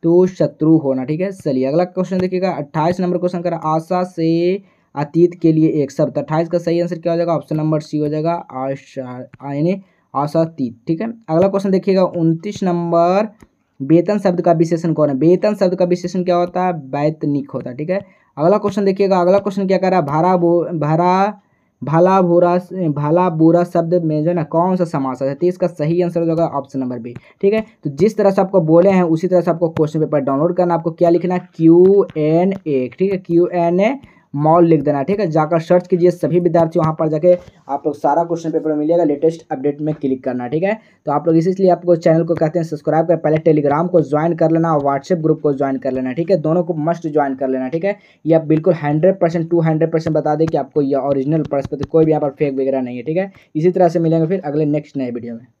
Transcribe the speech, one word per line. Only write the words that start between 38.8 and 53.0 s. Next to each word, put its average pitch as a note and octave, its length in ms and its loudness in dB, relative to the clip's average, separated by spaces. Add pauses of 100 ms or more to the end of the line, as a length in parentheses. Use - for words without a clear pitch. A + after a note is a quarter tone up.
लेटेस्ट D#3+ 480 0
अपडेट C#3+ 300 -4
में D3+ 140 -4
क्लिक C3 280 -4
करना, B2 240 -6
ठीक D#3 160 -4
है। G3 100 0 (320)
तो D3+ 60 -4
आप D3+ 160 -2
लोग E3 100 4
इसीलिए F#3 340 2
आपको F3 260 2
चैनल E3 260 2
को E3 120 -2
कहते D#3 240 -2
हैं E3 60 -4
सब्सक्राइब D#3 420 -2
कर, F3 100 4
पहले D#3 260 0
Telegram D#3 460 2
को F3 140 4
ज्वाइन D3+ 320 -2
कर E3 160 2
लेना E3 240 0
और C#3+ 80 0
WhatsApp C#3 400 -2
ग्रुप D#3 180 0
को D3 120 0
ज्वाइन C3+ 240 -4
कर C3 140 -4
लेना, B2+ 220 -4
ठीक E3 180 -2
है। F#3 80 2
दोनों D#3+ 240 0
को E3+ 180 -4
मस्ट E3 280 -4
ज्वाइन C#3+ 260 0
कर C3+ 120 -6
लेना, C3 220 -4
ठीक E3 160 -4
है। G3+ 120 -2 (280)
ये D#3 100 4
आप D#3+ 100 2
बिल्कुल D#3+ 300 2
हंड्रेड D#3 440 0
परसेंट, E3 300 0
टू E3+ 120 2
हंड्रेड D#3+ 300 0
परसेंट D#3+ 240 -2
बता D3+ 200 -2
दें D#3+ 120 0
कि D#3+ 100 -2
आपको C#3 260 -2
यह C3+ 240 -2
ओरिजिनल C#3+ 360 0
प्रश्न C#3 280 -4
पत्र, C#3 160 -8
कोई D#3+ 180 4
भी D#3 60 2
यहाँ D3+ 100 0
पर C#3 180 -4
फेक C#3+ 140 -2
वगैरह C3 280 -2
नहीं B2 160 -8
है, A#2+ 60 -10